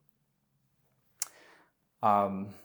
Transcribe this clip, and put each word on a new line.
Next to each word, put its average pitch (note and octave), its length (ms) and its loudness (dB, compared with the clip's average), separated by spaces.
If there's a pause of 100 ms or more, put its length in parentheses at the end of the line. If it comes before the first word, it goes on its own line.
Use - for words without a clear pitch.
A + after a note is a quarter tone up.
(2000)
Um, G2 640 0